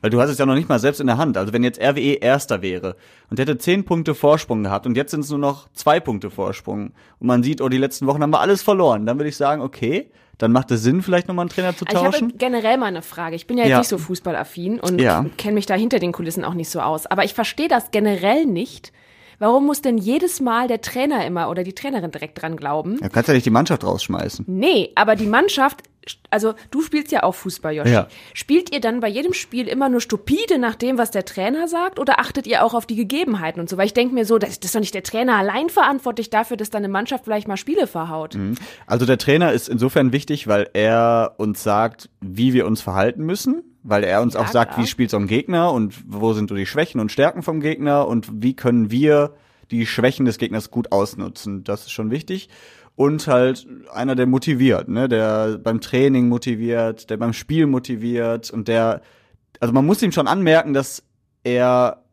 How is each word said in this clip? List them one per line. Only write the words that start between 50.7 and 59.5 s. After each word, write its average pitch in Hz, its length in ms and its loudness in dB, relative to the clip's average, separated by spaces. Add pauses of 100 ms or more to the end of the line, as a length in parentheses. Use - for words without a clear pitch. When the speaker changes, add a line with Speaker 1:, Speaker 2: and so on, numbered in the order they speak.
Speaker 1:
gut 120 200 -4
ausnutzen. 98 720 -4
Das 101 180 -6
ist - 100 -18
schon 110 180 -6
wichtig. 160 400 -6 (460)
Und 143 320 0
halt 127 400 2 (260)
einer, 131 220 -2
der 127 100 2
motiviert, 131 640 2
ne, 120 200 0
der 110 520 0
beim 113 220 -2
Training 127 480 4
motiviert, 117 840 -2
der 107 60 -4
beim 113 160 -2
Spiel 156 340 0
motiviert 117 840 -2
und 107 180 -6
der, 113 340 2 (580)